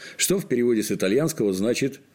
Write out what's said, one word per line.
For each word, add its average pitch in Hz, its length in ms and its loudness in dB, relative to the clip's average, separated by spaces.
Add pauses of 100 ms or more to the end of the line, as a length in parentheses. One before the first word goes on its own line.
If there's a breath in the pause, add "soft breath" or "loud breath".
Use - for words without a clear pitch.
(180 loud breath)
что 190 220 0
в - 80 -6
переводе 120 340 2
с 104 100 -6
итальянского 107 640 0
значит 117 480 0 (140)